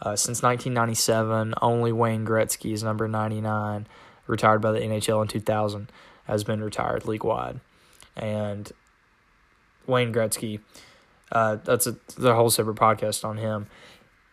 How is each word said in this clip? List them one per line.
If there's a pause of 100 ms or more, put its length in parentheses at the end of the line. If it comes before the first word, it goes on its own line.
Uh,
since
nineteen
ninety-seven,
only
Wayne
Gretzky's
number
ninety-nine, (400)
retired
by
the
N
H
L
in
two
thousand, (320)
has
been
retired
league-wide. (560)
And (1160)
Wayne
Gretzky, (720)
uh,
that's
a, (200)
the
whole
separate
podcast
on
him. (680)